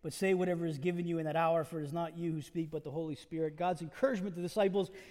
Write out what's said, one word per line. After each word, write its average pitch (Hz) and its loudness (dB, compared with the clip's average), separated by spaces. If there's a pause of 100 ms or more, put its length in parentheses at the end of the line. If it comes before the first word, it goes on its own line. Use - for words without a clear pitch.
but 156 -8
say 190 4
whatever 180 2
is 156 -2
given 175 0
you 170 0
in 160 0
that 151 0
hour, 165 4
for 165 -6
it 151 -4
is 139 -4
not 165 -2
you 170 -2
who 160 0
speak, 165 -4
but 156 -6
the 143 -8
Holy 156 -4
Spirit." 156 -4
God's 175 0
encouragement 190 0
to 175 -6
the 175 -2
disciples 196 2 (200)